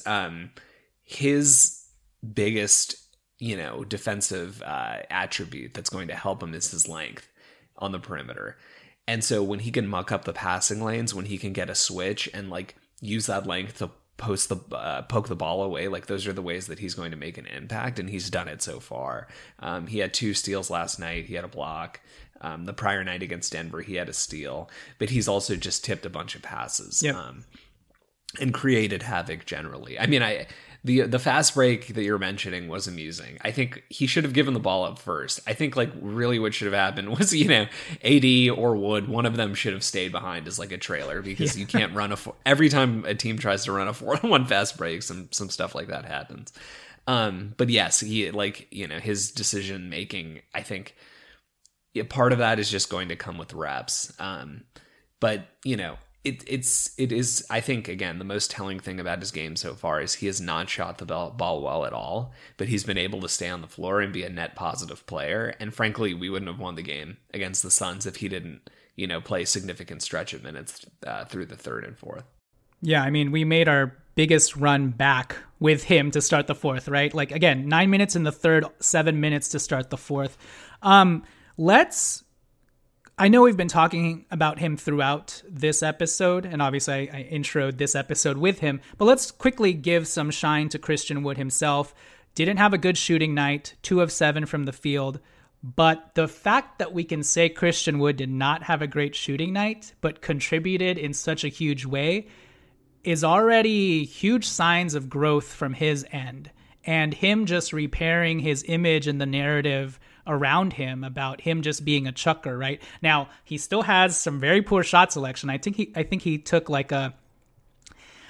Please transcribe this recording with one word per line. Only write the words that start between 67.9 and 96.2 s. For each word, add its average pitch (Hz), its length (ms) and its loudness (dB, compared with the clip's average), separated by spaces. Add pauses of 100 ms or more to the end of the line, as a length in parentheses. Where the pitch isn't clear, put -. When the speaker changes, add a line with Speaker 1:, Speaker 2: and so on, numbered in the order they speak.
Speaker 1:
if 90 100 -8
he 101 120 -6
didn't, 85 420 -12 (260)
you 95 100 -6
know, 85 140 -6
play 87 240 -2
significant 90 560 -6
stretch - 320 -8
of - 120 -14
minutes, - 420 -16 (200)
uh, 52 180 -8
through 92 220 -10
the - 100 -16
third 58 280 -10
and - 140 -16
fourth. - 260 -16 (560)
Speaker 2:
Yeah, 156 220 2
I 135 80 0
mean, 147 220 2
we 156 120 2
made 160 240 6
our 139 300 4 (160)
biggest 156 420 6
run 139 340 4
back 131 460 2 (240)
with 151 240 6
him 147 280 6
to 147 100 2
start 143 240 4
the 147 80 -2
fourth, 135 340 -2
right? 143 240 2
Like, 143 200 -2
again, 147 360 4
nine 175 220 6
minutes 196 260 4
in 170 60 2
the 151 100 2
third, 160 320 6 (160)
seven 156 400 4
minutes 147 300 0
to 147 80 -4
start 131 320 -2
the 143 80 -6
fourth. 139 400 -4 (440)
Um, 190 420 8 (320)
let's, 208 680 4 (920)
I 196 100 8
know 240 140 12
we've 233 140 10
been 175 120 0
talking 165 640 2
about 156 280 2
him 160 180 0
throughout 147 720 -2
this 151 340 0
episode, 180 640 2
and 165 160 -4
obviously 139 340 0
I, 139 240 -6
I 135 120 -12
introed 143 480 -2
this 143 160 0
episode 139 440 -2
with 180 200 2
him, 143 220 0 (180)
but 208 60 4
let's 254 260 6
quickly 240 440 2
give 165 340 2
some 151 220 -2
shine 151 400 2
to 156 80 -6
Christian 147 440 -2
Wood 139 140 -4
himself. 143 580 0 (400)
Didn't 180 220 2
have 202 180 6
a 180 40 4
good 175 200 4
shooting 156 360 4
night, 143 480 0
two 180 180 4
of 165 100 4
seven 151 360 2
from 147 180 -2
the 135 80 -4
field, 139 480 -2 (420)
but 160 520 4
the 160 120 4